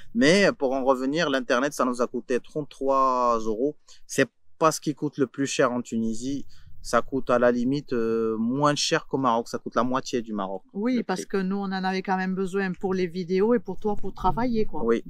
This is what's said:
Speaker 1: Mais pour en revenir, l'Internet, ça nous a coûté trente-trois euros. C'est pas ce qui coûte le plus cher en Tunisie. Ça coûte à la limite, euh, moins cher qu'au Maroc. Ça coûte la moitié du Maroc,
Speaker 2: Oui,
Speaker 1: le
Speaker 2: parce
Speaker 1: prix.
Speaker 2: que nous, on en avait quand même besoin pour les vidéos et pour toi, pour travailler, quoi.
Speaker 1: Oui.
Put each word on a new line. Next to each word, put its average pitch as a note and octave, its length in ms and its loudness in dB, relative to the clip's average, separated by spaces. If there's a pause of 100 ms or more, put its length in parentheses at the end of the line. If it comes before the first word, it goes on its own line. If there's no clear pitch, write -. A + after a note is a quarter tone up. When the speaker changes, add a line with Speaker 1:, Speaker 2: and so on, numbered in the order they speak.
(140)
Speaker 1:
Mais D#3+ 380 6
pour B2+ 220 -2
en C3+ 100 -2
revenir, C3+ 460 2
l'Internet, C3+ 420 0
ça C3 140 0
nous B2 160 -2
a A#2+ 40 0
coûté A#2+ 320 -4
trente-trois C3 1000 0
euros. A2+ 380 -2 (300)
C'est C3+ 220 0 (300)
pas D#3+ 140 6
ce - 80 -6
qui D3+ 140 -4
coûte - 240 -6
le C#3 80 2
plus C#3 200 -4
cher B2+ 260 2
en B2 100 -4
Tunisie. A#2 640 -4 (360)
Ça A#2 200 0
coûte - 280 -2
à B2 80 4
la B2 140 4
limite, C3 400 -2
euh, A2+ 460 0
moins C3+ 360 2
cher D3+ 320 -2
qu'au C#3+ 120 -4
Maroc. A#2+ 300 2
Ça A#2+ 100 -6
coûte - 160 -10
la A#2 80 2
moitié B2+ 400 -2
du A2 100 -8
Maroc, G2 300 -6 (100)
Speaker 2:
Oui, A3+ 240 -2
Speaker 1:
le A#3 60 0
Speaker 2:
parce F#3 200 -2
Speaker 1:
prix. - 60 -12
Speaker 2:
que - 80 -4
nous, F#3+ 200 -2
on G3+ 80 -4
en F#3+ 200 -4
avait F#3+ 180 -2
quand F#3 140 -2
même F#3 180 -2
besoin F#3+ 380 -2
pour F#3+ 220 -2
les F#3 120 0
vidéos F#3 480 2
et A#3+ 40 4
pour F#3+ 200 -6
toi, G#3+ 180 0
pour - 180 2
travailler, A3 500 2
quoi. G3 200 0
Speaker 1:
Oui. A#3 240 2